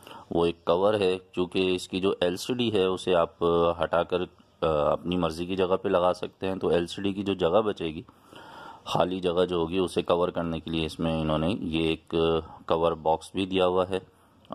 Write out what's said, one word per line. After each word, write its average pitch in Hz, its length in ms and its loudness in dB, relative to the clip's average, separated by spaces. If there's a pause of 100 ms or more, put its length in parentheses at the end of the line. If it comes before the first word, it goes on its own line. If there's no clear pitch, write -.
(320)
वो 85 140 2
एक 85 220 -2
कवर 95 280 2
है। 92 260 0 (140)
चूँकि 92 400 0
इसकी 92 240 -6
जो 98 240 0
एलसीडी 113 460 -2
है 95 200 2
उसे 92 240 -2
आप, 85 300 0
अ, 85 380 2
हटाकर, 85 400 0
अ, 76 720 -2
अपनी 87 260 -2
मर्ज़ी 85 300 -2
की 92 80 -4
जगह 92 200 2
पे 98 140 0
लगा 90 240 4
सकते - 340 -8
हैं, 95 120 -4
तो 90 120 0
एलसीडी 87 420 0
की 101 100 -4
जो 95 120 0
जगह 90 260 2
बचेगी, 87 440 -4 (840)
खाली 90 320 2
जगह 90 260 2
जो 87 140 0
होगी 82 200 0
उसे 87 220 0
कवर 87 300 2
करने 82 280 -4
के 82 120 -10
लिए 80 140 0
इसमें 80 360 -2
इन्होंने 78 320 0
ये 80 380 -2
एक - 160 -6 (640)
कवर 82 240 2
बॉक्स 80 420 -2
भी 95 100 -2
दिया 92 200 2
हुआ 90 200 2
है। 95 160 -4 (540)